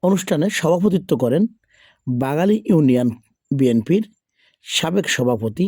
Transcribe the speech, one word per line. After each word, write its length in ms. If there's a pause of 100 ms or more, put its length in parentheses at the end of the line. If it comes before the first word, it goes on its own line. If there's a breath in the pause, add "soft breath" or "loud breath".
অনুষ্ঠানে 440 (120)
সভাপতিত্ব 580
করেন 260 (640 soft breath)
বাগালী 500 (120)
ইউনিয়ন 400 (420)
বিএনপির 520 (640)
সাবেক 440
সভাপতি 580